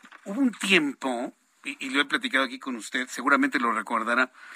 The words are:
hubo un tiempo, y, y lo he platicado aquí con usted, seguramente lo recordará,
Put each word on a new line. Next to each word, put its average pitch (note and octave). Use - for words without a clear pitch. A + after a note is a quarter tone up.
hubo G3+
un B3
tiempo, C#3
y, C#3
y C#3
lo C#3
he C#3+
platicado C3+
aquí C3
con B2+
usted, B2
seguramente C3+
lo A#2+
recordará, A2+